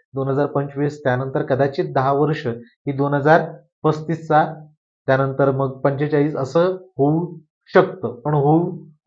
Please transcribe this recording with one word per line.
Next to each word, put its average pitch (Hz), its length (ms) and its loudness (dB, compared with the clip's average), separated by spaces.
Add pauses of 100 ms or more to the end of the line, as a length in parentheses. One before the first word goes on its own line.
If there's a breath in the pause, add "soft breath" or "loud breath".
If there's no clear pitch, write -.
(140 loud breath)
दोन 135 140 -4
हजार 135 180 0
पंचवीस, 143 580 -4
त्यानंतर 135 400 -2
कदाचित 143 500 0
दहा 139 200 2
वर्ष 147 340 0
ही - 440 -10
दोन 143 220 0
हजार 151 280 4 (420)
पस्तीसचा, 156 600 0 (640)
त्यानंतर 135 440 2
मग 135 280 -4
पंचेचाळीस 143 560 0
असं 170 420 0 (200)
होऊ 160 400 0 (360)
शकतं, 147 480 2
पण 147 120 -4
होऊ 160 520 2 (200)